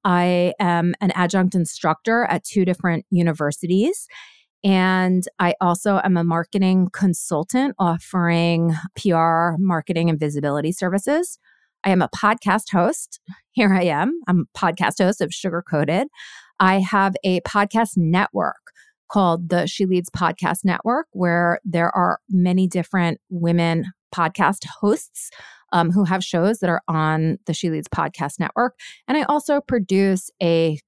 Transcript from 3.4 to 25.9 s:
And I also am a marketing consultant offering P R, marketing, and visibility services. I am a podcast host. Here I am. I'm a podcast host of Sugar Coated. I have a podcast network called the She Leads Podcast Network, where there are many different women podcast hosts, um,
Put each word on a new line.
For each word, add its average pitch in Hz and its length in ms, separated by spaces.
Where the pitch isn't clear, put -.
And 185 580
I 175 220
also 185 420
am 190 140
a 170 80
marketing 185 680
consultant 190 880
offering 170 960
P 190 160
R, 165 460
marketing, 170 520
and 156 80
visibility 147 540
services. 202 680
I 190 60
am 180 120
a 143 60
podcast 208 640
host. 196 480
Here 202 200
I 185 120
am. 180 420
I'm 180 260
a - 60
podcast 175 420
host 190 200
of 175 120
Sugar 175 300
Coated. 165 460
I 190 220
have 196 420
a 185 200
podcast 214 540
network 175 760
called 175 400
the 175 200
She 190 180
Leads 180 240
Podcast 175 540
Network, 233 480
where 175 520
there 170 320
are 180 220
many 180 380
different 175 540
women 170 600
podcast 175 540
hosts, - 500
um, 170 200